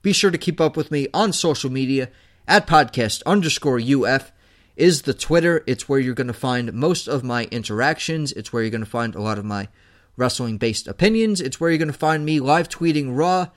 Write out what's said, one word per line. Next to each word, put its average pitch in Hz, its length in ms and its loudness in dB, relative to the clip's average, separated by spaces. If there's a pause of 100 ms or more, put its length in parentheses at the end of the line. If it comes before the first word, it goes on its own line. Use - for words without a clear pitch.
Be 202 120 2
sure 196 180 4
to 170 80 0
keep - 220 -2
up 156 160 2
with 156 140 -2
me 143 220 -2
on 196 200 2
social 143 380 -2
media. 131 380 -2 (400)
At 196 200 4
podcast 131 560 2
underscore 151 560 2
U 127 260 2
F 131 240 0 (460)
is 165 260 4
the 135 120 -2
Twitter. 165 520 2
It's 123 220 -4
where 139 100 2
you're 127 160 0
gonna 123 180 -4
find 123 420 -4
most 147 340 0
of 127 160 -2
my 120 200 -4
interactions. 139 880 -4
It's - 200 -12
where 117 100 -2
you're 113 80 -2
gonna 110 160 -6
find 117 280 -6
a 104 80 -8
lot 107 160 -4
of 101 60 -8
my 101 240 -6 (480)
wrestling-based 117 720 -2
opinions. 214 540 0
It's 135 200 -8
where 165 100 2
you're 165 80 2
gonna 151 140 -2
find 156 320 0
me 156 140 2
live 151 300 2
tweeting 151 480 -2
Raw, 175 400 0